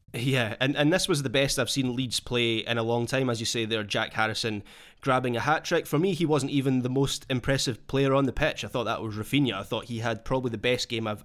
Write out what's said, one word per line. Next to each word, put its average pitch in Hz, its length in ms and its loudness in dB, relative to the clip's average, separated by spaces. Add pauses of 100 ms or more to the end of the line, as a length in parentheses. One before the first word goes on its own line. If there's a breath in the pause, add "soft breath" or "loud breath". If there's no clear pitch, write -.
(120)
Yeah, 117 460 0
and, 135 180 0
and 147 160 4
this 185 140 2
was 151 160 0
the 131 80 -4
best 139 260 2
I've 123 140 0
seen 127 240 0
Leeds 123 240 -2
play 117 400 0
in 117 200 -2
a 113 40 2
long 117 240 0
time. 131 240 0
As 113 80 -2
you 113 80 -4
say 117 180 0
there, 110 200 -2
Jack 110 280 -4
Harrison 110 520 -2 (380 loud breath)
grabbing 127 340 2
a 113 40 -2
hat-trick. 156 460 0
For 151 140 0
me, 185 140 2
he 160 120 0
wasn't 139 240 2
even 131 320 2
the 127 80 -2
most 135 400 0
impressive 131 560 0
player 135 260 2
on 139 120 4
the 120 80 2
pitch. - 320 -2
I 104 40 -8
thought 120 160 -2
that 107 160 -2
was 107 140 -6
Raphinha. 113 400 2
I 98 80 -4
thought 104 220 -6
he 117 160 -8
had 117 240 -4
probably 127 260 -2
the 113 80 -4
best 123 300 0
game 113 180 -4
I've, 104 180 -4